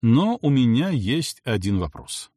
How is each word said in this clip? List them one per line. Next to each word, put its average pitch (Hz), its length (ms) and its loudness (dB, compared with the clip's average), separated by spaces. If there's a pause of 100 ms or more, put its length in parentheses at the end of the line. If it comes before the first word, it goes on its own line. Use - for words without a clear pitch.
Но 160 400 4
у 156 80 0
меня 135 400 2
есть 135 540 -4
один 101 360 -2
вопрос. - 580 -10